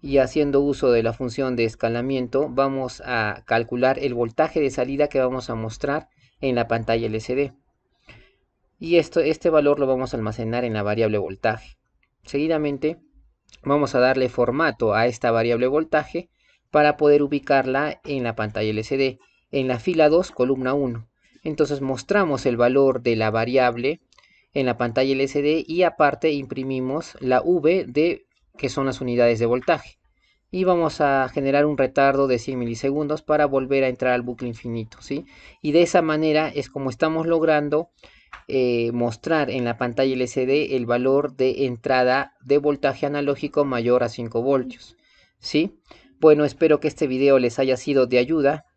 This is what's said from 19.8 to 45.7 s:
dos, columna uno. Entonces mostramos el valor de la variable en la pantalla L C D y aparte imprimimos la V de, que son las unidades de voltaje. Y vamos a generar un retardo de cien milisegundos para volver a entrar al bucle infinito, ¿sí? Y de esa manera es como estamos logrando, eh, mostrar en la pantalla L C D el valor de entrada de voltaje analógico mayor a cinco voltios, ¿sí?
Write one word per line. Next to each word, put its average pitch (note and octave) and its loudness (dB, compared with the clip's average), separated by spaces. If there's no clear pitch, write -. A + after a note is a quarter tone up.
dos, F3 2
columna B2+ -2
uno. B2 -4
Entonces D3 -2
mostramos C#3 -2
el B2 0
valor B2+ 2
de A#2+ 0
la A2 0
variable B2 0
en C3+ -2
la A#2+ -2
pantalla B2+ 0
L C3+ 0
C C#3+ -2
D D3+ 0
y F3 0
aparte D#3+ 0
imprimimos C3+ -6
la B2+ 2
V E3+ 2
de, D3 0
que C#3 -4
son C#3 -4
las B2+ -6
unidades A#2+ 2
de A#2 0
voltaje. B2+ -2
Y F#3 -2
vamos E3+ 0
a C3+ 2
generar C#3 0
un D3 -2
retardo C#3 2
de B2+ 2
cien B2+ -6
milisegundos C#3 -4
para D3 2
volver C3+ 0
a C3 0
entrar B2 0
al B2 0
bucle A#2+ -8
infinito, A2+ -8
¿sí? C#3+ -8
Y D3+ -2
de E3+ 6
esa E3+ 4
manera D#3 0
es C#3+ -6
como C3+ -6
estamos D#3+ -2
logrando, D#3 0
eh, A#2+ 0
mostrar A#2+ -2
en B2 -4
la A#2 -4
pantalla C3 -2
L B2+ -2
C B2+ -2
D C#3 0
el A#2+ -2
valor C3 0
de C3 0
entrada B2+ 0
de C#3 2
voltaje C#3+ -2
analógico C#3+ -2
mayor B2 0
a A#2+ -2
cinco A#2 -6
voltios, C3 -4
¿sí? - -2